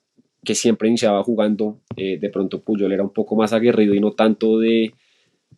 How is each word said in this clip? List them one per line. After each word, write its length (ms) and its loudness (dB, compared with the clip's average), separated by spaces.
que 120 -2
siempre 320 0
iniciaba 360 2
jugando, 560 -2
eh, 220 -4
de 120 -4
pronto 340 -6
Puyol 280 -2
era 120 0
un 100 -6
poco 220 -4
más 180 0
aguerrido 400 2
y 60 2
no 140 0
tanto 460 2
de, 340 0